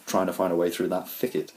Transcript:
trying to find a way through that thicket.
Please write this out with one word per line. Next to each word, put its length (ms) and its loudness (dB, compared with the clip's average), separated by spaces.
trying 200 2
to 60 0
find 200 2
a 40 2
way 140 4
through 180 0
that 200 -2
thicket. 480 -4